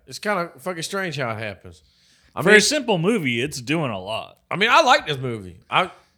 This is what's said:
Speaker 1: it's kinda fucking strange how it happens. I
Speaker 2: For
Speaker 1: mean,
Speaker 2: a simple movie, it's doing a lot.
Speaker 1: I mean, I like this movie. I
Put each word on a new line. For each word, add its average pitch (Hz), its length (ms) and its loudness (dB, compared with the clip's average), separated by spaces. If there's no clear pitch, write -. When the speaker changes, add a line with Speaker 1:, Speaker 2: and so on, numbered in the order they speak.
Speaker 1:
it's 131 120 -16
kinda 185 400 -4
fucking 165 240 -8
strange 185 340 -6
how 131 140 -4
it 107 80 -6
happens. 95 440 -12
I 123 60 -2
Speaker 2:
For 170 60 2
Speaker 1:
mean, 208 100 10
Speaker 2:
a - 20 4
simple 233 380 2
movie, 160 420 0
it's 139 220 -6
doing 143 280 -2
a 101 80 -4
lot. 95 400 -10
Speaker 1:
I 143 60 -4
mean, 208 140 0
I 302 120 6
like 254 240 4
this 147 120 -4
movie. 110 420 -8
I 170 200 2